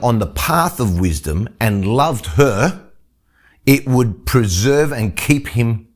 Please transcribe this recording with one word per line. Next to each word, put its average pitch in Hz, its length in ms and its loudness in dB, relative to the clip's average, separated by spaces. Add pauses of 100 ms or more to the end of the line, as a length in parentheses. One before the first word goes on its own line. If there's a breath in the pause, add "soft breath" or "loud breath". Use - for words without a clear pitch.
on 117 160 2
the 101 80 -2
path 170 540 -2
of 95 180 0
wisdom 82 500 -2 (120)
and 101 260 0
loved 131 480 -2
her, 143 560 0 (720 soft breath)
it 135 220 4
would 123 400 0
preserve 127 640 2
and 110 240 -2
keep - 340 0
him 117 480 -2